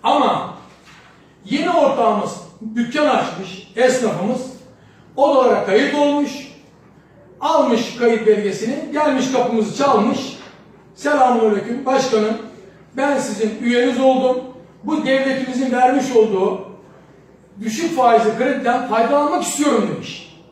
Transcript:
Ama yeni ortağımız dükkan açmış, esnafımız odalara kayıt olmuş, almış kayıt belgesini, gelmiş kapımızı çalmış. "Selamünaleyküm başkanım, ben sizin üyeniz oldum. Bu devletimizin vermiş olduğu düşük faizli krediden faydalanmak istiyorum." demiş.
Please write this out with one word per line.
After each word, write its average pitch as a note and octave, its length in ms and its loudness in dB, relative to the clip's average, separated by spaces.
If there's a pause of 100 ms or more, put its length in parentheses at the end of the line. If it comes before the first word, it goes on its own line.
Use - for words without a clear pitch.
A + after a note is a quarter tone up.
Ama - 520 -2 (880)
yeni D#4 260 -2
ortağımız B3 640 2 (380)
dükkan C#4+ 320 0
açmış, - 680 -4
esnafımız A3+ 760 0 (640)
odalara B3+ 500 4
kayıt A#3 280 2
olmuş, C#4+ 380 2 (1080)
almış C4+ 560 0
kayıt A3+ 300 2
belgesini, G#3+ 680 0
gelmiş D4 400 0
kapımızı A3+ 440 0
çalmış. C4+ 640 0 (560)
"Selamünaleyküm B3 920 0
başkanım, A3+ 520 0 (580)
ben C4+ 220 0
sizin G#3+ 440 -4
üyeniz A#3+ 380 0
oldum. B3+ 440 2 (400)
Bu D4+ 220 -4
devletimizin C4 680 -2
vermiş B3+ 440 2
olduğu G3 520 2 (920)
düşük A#3 360 -4
faizli A3+ 420 4
krediden B3 500 -2
faydalanmak C#4+ 540 0
istiyorum." B3+ 520 0
demiş. - 580 -16